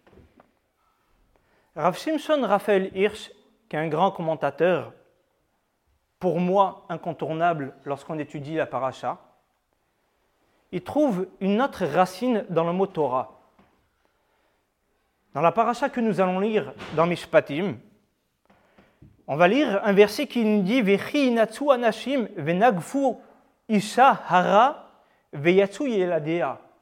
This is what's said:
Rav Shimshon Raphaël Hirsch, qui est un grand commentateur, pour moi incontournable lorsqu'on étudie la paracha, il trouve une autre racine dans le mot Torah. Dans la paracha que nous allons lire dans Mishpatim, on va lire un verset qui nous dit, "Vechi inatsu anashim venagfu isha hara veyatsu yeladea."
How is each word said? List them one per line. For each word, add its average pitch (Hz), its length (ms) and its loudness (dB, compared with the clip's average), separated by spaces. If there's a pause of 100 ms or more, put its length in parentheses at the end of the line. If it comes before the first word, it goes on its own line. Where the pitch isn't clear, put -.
(1800)
Rav 170 220 0
Shimshon 302 500 -2
Raphaël 196 480 2
Hirsch, 202 360 -4 (360)
qui - 80 -10
est 151 40 -2
un 160 100 -4
grand 170 220 2
commentateur, 156 840 -2 (1300)
pour 175 200 0
moi 180 480 0
incontournable 160 960 -4
lorsqu'on 143 340 -8
étudie 147 380 -10
la 151 100 0
paracha, 131 520 -6 (1500)
il 180 120 -6
trouve 214 440 -2 (120)
une 202 220 0
autre 269 240 -4
racine 185 640 0
dans 165 160 0
le 170 80 -2
mot 190 140 0
Torah. 131 520 -4 (1900)
Dans 240 80 -4
la 262 120 4
paracha 233 360 0
que 240 120 -6
nous 208 180 0
allons 185 200 0
lire 208 340 -2 (220)
dans 160 100 2
Mishpatim, 170 720 0 (1500)
on 139 100 -6
va 175 100 6
lire 233 380 2
un 202 80 2
verset 208 340 4
qui 240 160 -2
nous 214 200 2
dit, 233 180 0
"Vechi 202 460 0
inatsu 233 440 2
anashim 240 640 -2
venagfu 190 800 0 (540)
isha 220 580 4
hara 180 600 2 (420)
veyatsu 190 580 2
yeladea." 165 680 -2 (220)